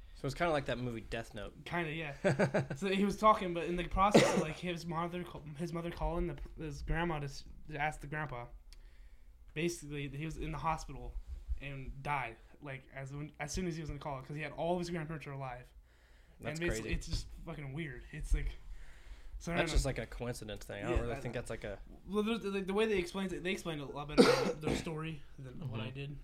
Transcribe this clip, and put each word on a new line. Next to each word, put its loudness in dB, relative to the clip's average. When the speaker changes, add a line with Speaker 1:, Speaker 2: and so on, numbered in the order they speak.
Speaker 1:
So -6
it's 0
kinda 4
like 4
that 2
movie -2
Death -4
Note. -6
Speaker 2:
Kinda, 0
Speaker 1:
<laughs> -6
Speaker 2:
yeah. 4
So 0
he 6
was 2
talking, 8
but 0
in 0
the 0
process 8
of, 6
like, -2
his -2
mother, -2
ca-, -10
his -2
mother -2
calling 0
the, -2
his -4
grandma 2
to, -2
s-, -8
to -6
ask 2
the -8
grandpa. -4
Basically, -2
he -4
was -4
in -4
the -4
hospital -2
and -6
died, -2
like, -8
as -8
when, -6
as -4
soon 0
as 0
he -4
was -6
in -4
the -8
call, -4
'cause -8
he -4
had -4
all 2
of 2
his -2
grandparents -4
are -8
alive. -6
Speaker 1:
That's -4
Speaker 2:
And 2
basically, 0
Speaker 1:
crazy. 4
Speaker 2:
it's -2
just 0
fucking -6
weird. -6
It's 2
like, 2
so -4
I 2
Speaker 1:
That's 4
Speaker 2:
don't 0
Speaker 1:
just 8
Speaker 2:
know. 4
Speaker 1:
like -2
a -2
coincidence -6
thing. -8
I 0
don't 4
Speaker 2:
Yeah, 6
Speaker 1:
really 0
Speaker 2:
I -4
Speaker 1:
think -4
Speaker 2:
know. 0
Speaker 1:
that's -6
like -4
a -4
Speaker 2:
Well, 2
there's, 0
like, -2
the -2
way 4
they 4
explained -2
it, -4
they 0
explained -2
a -6
lot -6
better 10
<coughs> 8
their 2
story -4
than -8
what -4
I -4
Speaker 3:
Mm-hmm. -8
Speaker 2:
did, -8